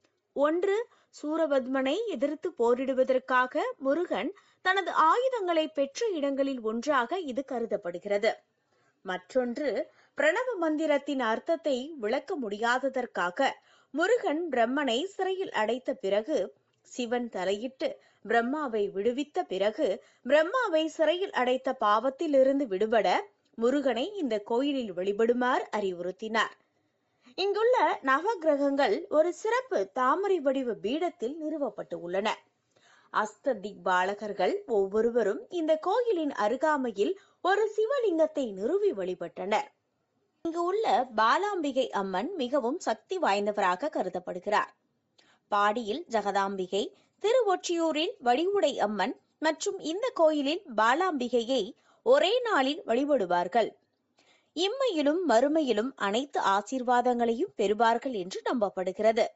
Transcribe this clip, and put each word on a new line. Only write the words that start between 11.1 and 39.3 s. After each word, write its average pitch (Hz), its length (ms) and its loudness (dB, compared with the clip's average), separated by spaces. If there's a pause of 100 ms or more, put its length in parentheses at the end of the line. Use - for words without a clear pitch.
அர்த்தத்தை 262 760 -2
விளக்க 254 440 -4
முடியாததற்காக 233 1120 -2 (400)
முருகன் 349 600 0
பிரம்மனை 254 540 0
சிறையில் 381 480 -4
அடைத்த 214 420 -2
பிறகு 208 600 -2 (280)
சிவன் 247 460 -4
தலையிட்டு 208 720 -4 (280)
பிரம்மாவை 233 640 0
விடுவித்த 247 480 -2
பிறகு 202 600 -2 (200)
பிரம்மாவை 320 600 2
சிறையில் 330 460 0
அடைத்த 254 480 -2
பாவத்திலிருந்து 269 840 2
விடுபட 214 640 2 (260)
முருகனை 262 600 0
இந்த 247 220 -2
கோயிலில் 240 560 -2
வழிபடுமாறு 233 720 2 (120)
அறிவுறுத்தினார். 196 800 -2 (800)
இங்குள்ள 403 680 2
நவகிரகங்கள் 285 1080 2
ஒரு 320 240 4
சிறப்பு 440 600 -2
தாமரை 330 480 2
வடிவ 262 320 0
பீடத்தில் 262 640 -4
நிறுவப்பட்டு 285 640 -6
உள்ளன. 190 380 -2 (760)
அஸ்த 214 500 -2
திக்பாலகர்கள் 202 920 0 (120)
ஒவ்வொருவரும் 220 840 2
இந்த 320 280 0
கோயிலின் 370 560 0
அருகாமையில் 254 880 0 (220)
ஒரு 403 340 2
சிவலிங்கத்தை 330 760 0
நிறுவி 311 400 0
வழிபட்டனர். 185 760 -4 (760)